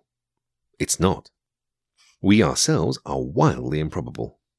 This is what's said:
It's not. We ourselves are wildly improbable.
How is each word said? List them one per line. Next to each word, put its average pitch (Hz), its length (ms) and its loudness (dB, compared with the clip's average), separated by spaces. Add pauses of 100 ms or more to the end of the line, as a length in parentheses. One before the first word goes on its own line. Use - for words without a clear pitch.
(800)
It's - 220 -4
not. 90 300 0 (920)
We 104 220 6
ourselves 87 640 0
are 69 160 -4
wildly 76 580 0
improbable. - 580 -8 (200)